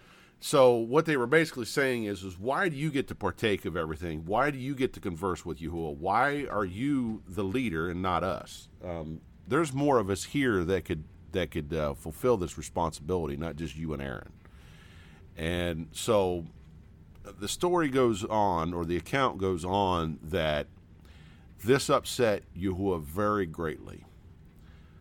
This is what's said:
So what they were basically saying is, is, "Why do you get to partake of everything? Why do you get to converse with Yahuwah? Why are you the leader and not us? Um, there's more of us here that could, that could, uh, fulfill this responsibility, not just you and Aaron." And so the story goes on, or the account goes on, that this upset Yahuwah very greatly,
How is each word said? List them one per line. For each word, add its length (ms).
So 340
what 300
they 120
were 100
basically 380
saying 400
is, 180
is, 160
"Why 300
do 80
you 160
get 160
to 80
partake 480
of 120
everything? 480
Why 280
do 60
you 140
get 200
to 80
converse 440
with 140
Yahuwah? 380
Why 520
are 160
you 640
the 160
leader 480
and 120
not 200
us? 460
Um, 360
there's 240
more 260
of 120
us 120
here 420
that 200
could, 180
that 180
could, 240
uh, 200
fulfill 420
this 200
responsibility, 800
not 200
just 200
you 160
and 80
Aaron." 300
And 540
so 560
the 240
story 400
goes 360
on, 480
or 120
the 120
account 420
goes 260
on, 580
that 460
this 260
upset 540
Yahuwah 460
very 440
greatly, 580